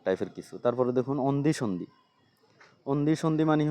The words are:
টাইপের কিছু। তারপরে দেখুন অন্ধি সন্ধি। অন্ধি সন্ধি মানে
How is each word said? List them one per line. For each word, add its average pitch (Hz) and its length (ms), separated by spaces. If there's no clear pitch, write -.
টাইপের 95 320
কিছু। - 180
তারপরে 120 340
দেখুন 131 180
অন্ধি 139 320
সন্ধি। 98 260
অন্ধি 147 300
সন্ধি 156 280
মানে 151 200